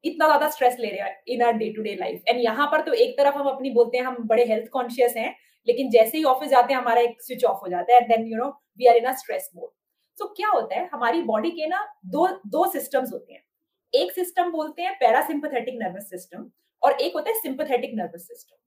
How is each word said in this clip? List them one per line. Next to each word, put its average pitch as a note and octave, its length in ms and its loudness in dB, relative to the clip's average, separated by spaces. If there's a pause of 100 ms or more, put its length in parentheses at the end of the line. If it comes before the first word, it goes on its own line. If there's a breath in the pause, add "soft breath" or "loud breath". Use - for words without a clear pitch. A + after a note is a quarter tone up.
इतना D#4+ 240 0
ज्यादा D4+ 220 4
स्ट्रेस B3 300 0
ले A3+ 80 -4
रहे G3 120 -8
हैं - 240 -10 (100)
in A#3+ 120 2
our A3+ 160 0
day G#3+ 140 -6
to G#3+ 100 -8
day G3+ 140 -6
life। - 180 -6
And - 180 0
यहाँ B3 320 0
पर D#4 140 0
तो D#4 120 -2
एक - 240 2
तरफ C#4 160 4
हम C#4+ 140 -4
अपनी C4 220 -4
बोलते A#3 280 2
हैं, B3+ 80 -2
हम B3+ 100 -6
बड़े A3+ 300 2
हेल्थ A3 240 -2
कॉन्शियस A#3+ 480 0
हैं, A#3 180 -6 (320 soft breath)
लेकिन A#3+ 220 0
जैसे A3 280 4
ही D#4 60 -2
ऑफिस C4 260 2
जाते B3 240 6
हैं, B3+ 80 0
हमारा A#3+ 200 2
एक A#3 200 -2
स्विच B3 240 -4
ऑफ G3 180 0
हो F#3+ 40 -10
जाता F3+ 260 2
है, B3 60 12
and A3 120 2
then, A3+ 140 2
you A3+ 120 -8
know, C4 120 -4
we B3 400 2
are A#3 80 8
in A#3 80 2
a C4 80 0
stress - 460 -10
mode। - 140 -16 (480)
So, - 160 -8
क्या G#4 120 -2
होता A#3 260 0
है, F4 180 -4
हमारी D#4 280 0
बॉडी A3 300 -2
के D#4 160 -6
ना G4 260 -6 (120)
दो, D4 220 0
दो F4+ 440 -2
सिस्टम्स B3+ 420 -4
होते - 200 -14
हैं। - 100 -20 (500)
एक F4 180 2
सिस्टम F4+ 400 -4
बोलते D#4 300 -6
हैं F#4 120 -4
पैरासिम्पैथेटिक C#4 840 0
नर्वस G3 260 -8
सिस्टम - 480 -16 (320)
और - 80 4
एक - 240 -4
होता D#4 140 -6
है A4+ 100 -2
सिंपैथेटिक C4 540 -4
नर्वस F3 280 -8
सिस्टम। - 460 -20